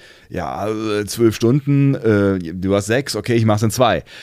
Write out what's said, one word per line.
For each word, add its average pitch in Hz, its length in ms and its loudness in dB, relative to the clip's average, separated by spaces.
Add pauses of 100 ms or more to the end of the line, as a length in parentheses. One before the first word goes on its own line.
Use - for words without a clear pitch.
(280)
„Ja, 82 400 -8
äh, 107 380 -4
zwölf 113 280 2
Stunden, 139 600 2
äh, 101 440 2
du 90 360 -4
hast 101 120 0
sechs, 117 300 -2
okay, 117 200 -2
ich 110 100 2
mach's 104 160 2
in 110 80 2
zwei.“ 113 340 0 (180)